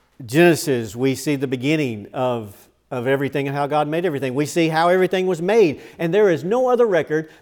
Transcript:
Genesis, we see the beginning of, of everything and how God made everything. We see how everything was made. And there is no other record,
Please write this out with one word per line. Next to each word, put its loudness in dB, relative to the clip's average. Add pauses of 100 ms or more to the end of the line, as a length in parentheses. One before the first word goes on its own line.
(240)
Genesis, 2
we 0
see -2
the -2
beginning -2
of, -4 (240)
of -4
everything -2
and -6
how -2
God 0
made -2
everything. -2
We 0
see 0
how 2
everything 2
was -2
made. 2 (160)
And -2
there 4
is 0
no 0
other 2
record, 0 (140)